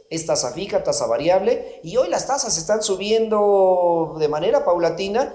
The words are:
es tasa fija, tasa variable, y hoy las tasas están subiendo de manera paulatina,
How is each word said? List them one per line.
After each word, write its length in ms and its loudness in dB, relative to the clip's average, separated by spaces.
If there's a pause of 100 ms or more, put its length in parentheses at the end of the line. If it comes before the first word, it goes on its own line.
es 160 -6
tasa 280 -2
fija, 300 -4
tasa 240 -2
variable, 760 0
y 140 -6
hoy 120 2
las 180 -4
tasas 300 -2
están 260 -2
subiendo 1400 2
de 100 2
manera 360 0
paulatina, 720 0